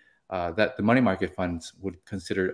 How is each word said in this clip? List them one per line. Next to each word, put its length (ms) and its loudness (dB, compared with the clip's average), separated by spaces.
uh, 220 -2
that 260 0
the 60 -2
money 180 6
market 340 2
funds 440 -4
would 260 -10
consider 480 -2